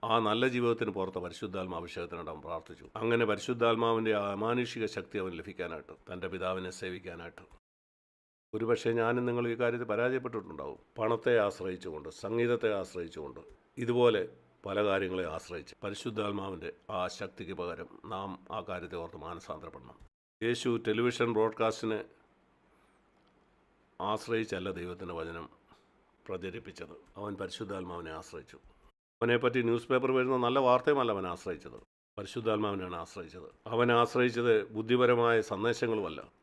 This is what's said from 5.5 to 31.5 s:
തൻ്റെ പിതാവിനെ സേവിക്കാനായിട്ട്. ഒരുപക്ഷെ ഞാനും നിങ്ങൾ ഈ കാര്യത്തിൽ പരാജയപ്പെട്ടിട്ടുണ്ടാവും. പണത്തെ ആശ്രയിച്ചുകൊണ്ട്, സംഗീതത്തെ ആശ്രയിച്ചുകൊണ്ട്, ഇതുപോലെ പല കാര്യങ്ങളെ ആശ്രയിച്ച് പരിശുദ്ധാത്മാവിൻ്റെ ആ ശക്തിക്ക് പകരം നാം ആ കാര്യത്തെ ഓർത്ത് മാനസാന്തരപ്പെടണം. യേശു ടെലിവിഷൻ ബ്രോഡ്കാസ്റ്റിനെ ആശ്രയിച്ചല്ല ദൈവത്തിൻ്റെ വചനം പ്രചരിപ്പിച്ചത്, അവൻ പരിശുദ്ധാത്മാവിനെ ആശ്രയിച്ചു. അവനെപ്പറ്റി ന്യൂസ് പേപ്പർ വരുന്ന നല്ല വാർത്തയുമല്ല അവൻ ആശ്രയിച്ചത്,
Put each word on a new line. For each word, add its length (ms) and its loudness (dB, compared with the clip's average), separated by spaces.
തൻ്റെ 220 -8
പിതാവിനെ 420 -4
സേവിക്കാനായിട്ട്. 680 -10
ഒരുപക്ഷെ 400 0
ഞാനും 340 2
നിങ്ങൾ 220 0
ഈ 80 -2
കാര്യത്തിൽ 340 0
പരാജയപ്പെട്ടിട്ടുണ്ടാവും. 880 -2
പണത്തെ 460 2
ആശ്രയിച്ചുകൊണ്ട്, 680 -2
സംഗീതത്തെ 540 2
ആശ്രയിച്ചുകൊണ്ട്, 680 -6
ഇതുപോലെ 440 6
പല 200 -2
കാര്യങ്ങളെ 420 2
ആശ്രയിച്ച് 540 -10
പരിശുദ്ധാത്മാവിൻ്റെ 920 -6
ആ 180 -2
ശക്തിക്ക് 460 -10
പകരം 340 -8
നാം 260 -6
ആ 100 -6
കാര്യത്തെ 360 -8
ഓർത്ത് 260 -8
മാനസാന്തരപ്പെടണം. 760 -12
യേശു 280 0
ടെലിവിഷൻ 460 2
ബ്രോഡ്കാസ്റ്റിനെ 680 0
ആശ്രയിച്ചല്ല 720 -2
ദൈവത്തിൻ്റെ 420 -8
വചനം 320 -8
പ്രചരിപ്പിച്ചത്, 680 -10
അവൻ 200 -8
പരിശുദ്ധാത്മാവിനെ 760 -8
ആശ്രയിച്ചു. 480 -14
അവനെപ്പറ്റി 420 4
ന്യൂസ് 280 2
പേപ്പർ 220 4
വരുന്ന 320 4
നല്ല 160 4
വാർത്തയുമല്ല 520 6
അവൻ 140 -2
ആശ്രയിച്ചത്, 540 -8